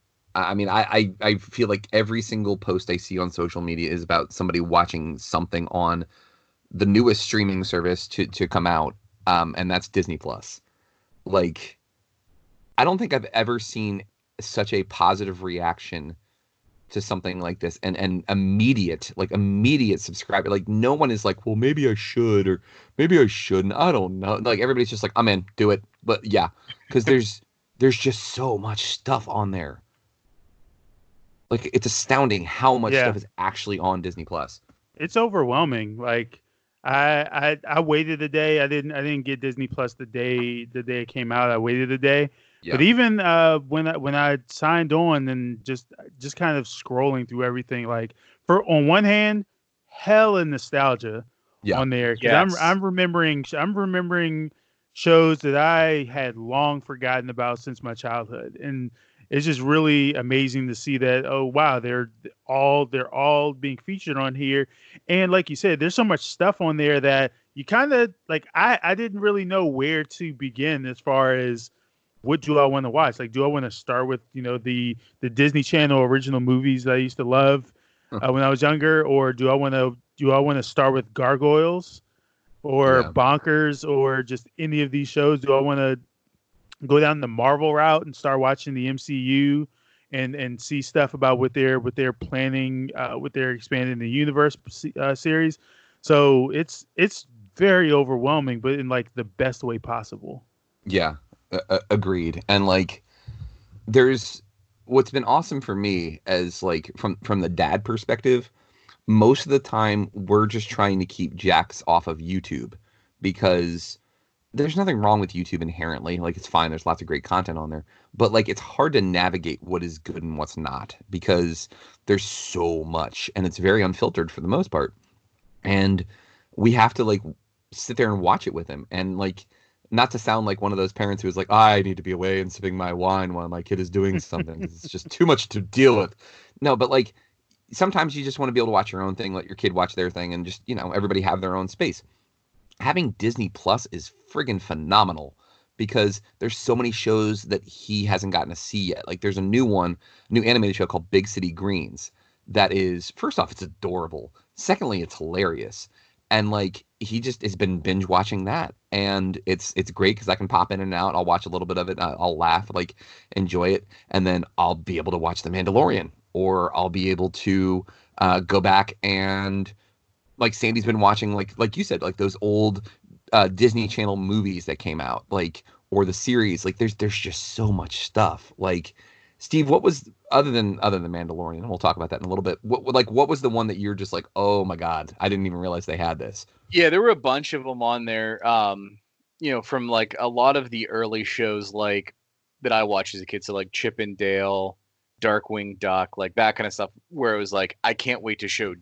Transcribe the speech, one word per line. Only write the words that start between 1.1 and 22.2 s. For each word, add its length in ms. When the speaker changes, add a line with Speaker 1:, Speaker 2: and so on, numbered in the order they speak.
Speaker 1:
I 160
feel 320
like 240
every 280
single 360
post 340
I 60
see 220
on 120
social 320
media 280
is 120
about 300
somebody 280
watching 580
something 520
on 340
the 160
newest 360
streaming 420
service 440
to, 180
to 220
come 180
out, 300
um, 300
and 140
that's 180
Disney 300
Plus. 420
Like, 540
I 60
don't 140
think 160
I've 120
ever 340
seen 420
such 320
a 120
positive 580
reaction 720
to 100
something 400
like 200
this 220
and, 140
and 320
immediate, 880
like, 160
immediate 680
subscriber. 500
Like, 180
no 260
one 160
is 140
like, 220
"Well, 100
maybe 340
I 40
should," 540